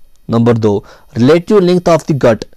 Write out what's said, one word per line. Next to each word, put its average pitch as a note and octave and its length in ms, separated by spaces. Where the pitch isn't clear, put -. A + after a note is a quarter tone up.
नंबर A#2 280
दो, G#2+ 280
relative E3+ 420
length F3 400
of - 120
the C#3 80
gut A2+ 260